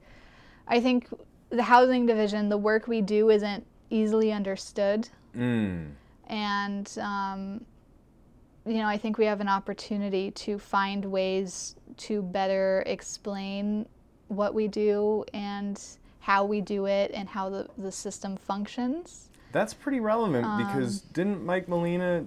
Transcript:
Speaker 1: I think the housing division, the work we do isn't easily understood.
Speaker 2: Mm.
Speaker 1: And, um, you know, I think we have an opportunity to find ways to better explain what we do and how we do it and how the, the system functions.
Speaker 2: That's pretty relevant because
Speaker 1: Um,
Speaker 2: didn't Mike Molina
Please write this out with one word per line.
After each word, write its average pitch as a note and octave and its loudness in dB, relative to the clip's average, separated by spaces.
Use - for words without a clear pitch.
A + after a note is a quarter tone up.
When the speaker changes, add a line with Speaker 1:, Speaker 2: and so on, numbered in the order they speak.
Speaker 1:
I A#3+ 4
think B3 2
the A#3 2
housing B3 6
division, G#3+ 2
the G#3 2
work G#3+ 2
we A3+ 0
do G#3+ 4
isn't G#3 2
easily A3 2
understood. G3+ -2
Speaker 2:
Mm. G#2 0
Speaker 1:
And, G3+ -4
um, G3 -6
you A3 -2
know, G#3+ 0
I G#3 0
think A3 -4
we A3+ 4
have G#3 2
an G3+ -2
opportunity G3 -2
to - -6
find G3 -2
ways F#3+ -2
to G#3 -4
better F#3+ 2
explain G3+ -4
what G#3 0
we G#3+ 2
do G#3 2
and G3+ -6
how G3 4
we G#3 2
do G3 -2
it G3 2
and G3 -6
how F#3+ -4
the, G3 -6
the F#3+ -6
system G3 -8
functions. B3 -6
Speaker 2:
That's G#3+ 0
pretty C4+ -2
relevant G#3+ 2
because G#2+ -2
Speaker 1:
Um, - -20
Speaker 2:
didn't F#3 0
Mike F3+ -2
Molina F3 0